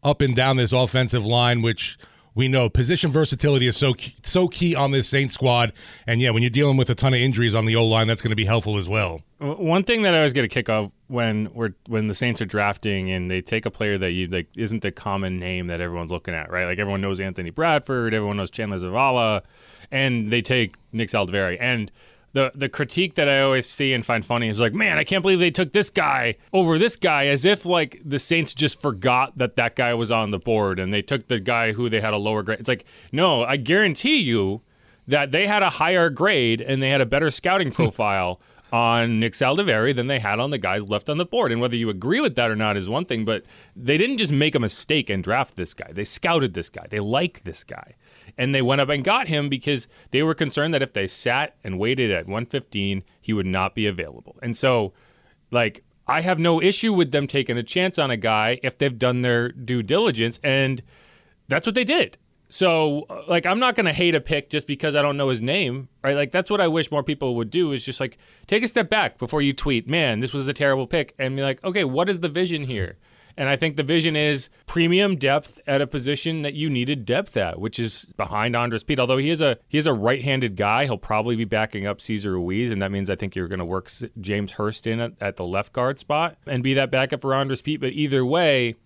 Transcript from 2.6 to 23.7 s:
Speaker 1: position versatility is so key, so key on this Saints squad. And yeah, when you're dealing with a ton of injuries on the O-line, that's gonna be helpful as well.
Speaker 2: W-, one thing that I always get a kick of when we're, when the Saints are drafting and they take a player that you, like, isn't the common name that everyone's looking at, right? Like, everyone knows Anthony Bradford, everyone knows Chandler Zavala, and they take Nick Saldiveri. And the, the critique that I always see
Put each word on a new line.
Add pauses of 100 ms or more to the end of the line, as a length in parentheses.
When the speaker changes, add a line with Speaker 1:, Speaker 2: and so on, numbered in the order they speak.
Speaker 1:
position
versatility
is
so
key,
so
key
on
this
Saints
squad. (320)
And
yeah,
when
you're
dealing
with
a
ton
of
injuries
on
the
O-line,
that's
gonna
be
helpful
as
well. (180)
Speaker 2:
W-,
one
thing
that
I
always
get
a
kick
of (160)
when
we're, (120)
when
the
Saints
are
drafting
and
they
take
a
player
that
you,
like,
isn't
the
common
name
that
everyone's
looking
at,
right?
Like,
everyone
knows
Anthony
Bradford,
everyone
knows
Chandler
Zavala, (500)
and
they
take (140)
Nick
Saldiveri.
And (420)
the,
the
critique
that
I
always
see